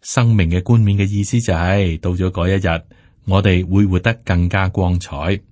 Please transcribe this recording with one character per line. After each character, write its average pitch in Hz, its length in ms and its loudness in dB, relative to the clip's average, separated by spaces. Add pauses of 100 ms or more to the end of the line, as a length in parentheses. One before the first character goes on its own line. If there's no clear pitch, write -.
生 117 340 2
命 85 160 2
嘅 90 100 0
冠 117 180 2
冕 101 180 2
嘅 98 120 0
意 101 140 -2
思 117 160 -2
就 110 140 -2
係， 87 460 0
到 87 120 -4
咗 92 180 -2
嗰 87 180 -2
一 98 120 0
日， 82 240 -2 (420)
我 98 160 2
哋 90 260 2
會 98 180 2
活 92 140 0
得 113 140 -2 (120)
更 87 240 0
加 95 200 0
光 90 300 -2
彩。 87 400 -6 (120)